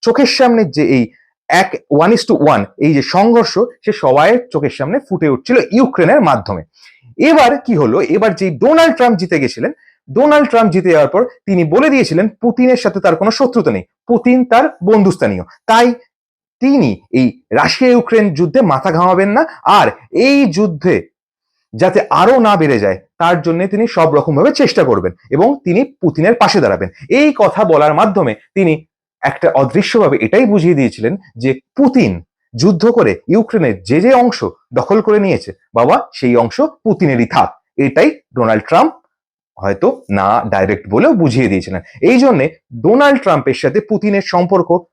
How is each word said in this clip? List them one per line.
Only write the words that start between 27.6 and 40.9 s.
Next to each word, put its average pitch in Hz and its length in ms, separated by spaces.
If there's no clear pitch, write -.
বলার 151 300
মাধ্যমে 175 400
তিনি 160 320
একটা 143 280
অদৃশ্যভাবে 151 680
এটাই 196 260
বুঝিয়ে 180 280
দিয়েছিলেন 127 420
যে 123 140
পুতিন 240 460
যুদ্ধ 175 360
করে 170 220
ইউক্রেনের 165 540
যে 117 180
যে 247 140
অংশ 240 300
দখল 196 260
করে 208 180
নিয়েছে, 160 340
বাবা, 147 380
সেই 123 240
অংশ 117 240
পুতিনেরই 143 640
থাক। - 220
এটাই 139 340
ডোনাল্ড 113 300
ট্রাম্প 233 280
হয়তো 98 520
না 101 380
ডাইরেক্ট 98 400
বলেও 165 240